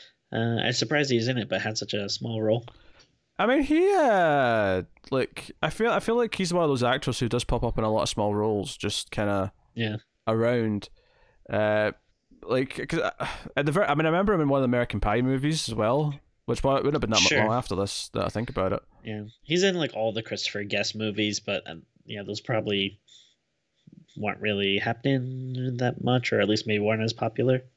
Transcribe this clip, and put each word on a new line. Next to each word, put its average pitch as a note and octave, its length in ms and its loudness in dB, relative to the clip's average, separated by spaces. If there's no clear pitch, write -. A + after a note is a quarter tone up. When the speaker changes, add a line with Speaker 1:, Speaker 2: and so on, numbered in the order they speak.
Speaker 1:
uh, A2+ 60 -4
I'm A#2 340 0
surprised C3 400 0
he's A#2 160 2
in B2+ 100 -2
it, G2+ 120 -4
but F#2+ 120 0
had A2 160 -4
such - 160 -6
a G2+ 160 -4
small A2+ 320 -6
role. A2 240 2
Speaker 2:
I G3+ 100 2
mean, C4+ 160 4
he, E4 320 4
uh, C#3 880 4
like, - 400 -2
I D#3 100 2
feel, A3+ 200 0
I - 80 2
feel A3+ 160 0
like A#3+ 200 0
he's E3+ 180 -2
one F3 100 2
of D3+ 60 4
those B2+ 140 2
actors B2+ 360 0
who A#2+ 80 0
does A#2+ 160 0
pop A#2 220 0
up A2+ 120 -2
in A2+ 60 0
a A2 80 2
lot A2 120 2
of - 60 -2
small G#2 240 0
roles, G#2 440 -2
just - 340 -6
kinda G2+ 400 -2
Speaker 1:
Yeah. G#2+ 220 -2
Speaker 2:
around. A2+ 640 0
Uh, G#2+ 420 2
like, C3 440 -2
'cause, - 120 -2
uh, - 280 -2
at C#3+ 80 0
the D3+ 60 2
ver-, - 140 2
I D3 100 2
mean, D#3+ 100 2
I D#3+ 40 4
remember G3 240 2
him E3 80 2
in D3 80 2
one C#3 100 4
of - 20 2
the B2+ 100 2
American A#2+ 300 0
Pie A#2 200 2
movies C3+ 460 0
as A2+ 80 -6
well, C#3 420 0
which A#2 180 -2
wa-, C#3 120 4
wouldn't C#3+ 180 2
have C3+ 80 0
been A2 80 0
that A2 120 2
mu-, F#2 60 4
Speaker 1:
Sure. C3+ 180 4
Speaker 2:
long A2 120 2
after A2+ 180 -4
this - 340 -4
that G#2 160 -4
I - 40 -4
think A2+ 200 -4
about F#2+ 240 -2
it. - 80 -4
Speaker 1:
Yeah, G#2+ 200 -10
he's F3 200 0
in, F#3+ 120 2
like, D#3+ 200 -2
all A2 180 0
the A2 100 -4
Christopher - 400 -6
Guest G2+ 320 -4
movies, G#2+ 460 -2
but, - 280 -6
um, E2 120 -14
yeah, G#2 180 -12
those G2+ 160 -8
probably G2+ 600 -2
weren't G#2 260 -6
really G2+ 360 0
happening B2+ 1000 -2
that B2 260 -2
much, B2 300 2
or G#2+ 80 4
at G2+ 80 2
least G#2 180 0
maybe G#2+ 120 2
weren't A2 240 2
as A2+ 100 0
popular. B2+ 500 0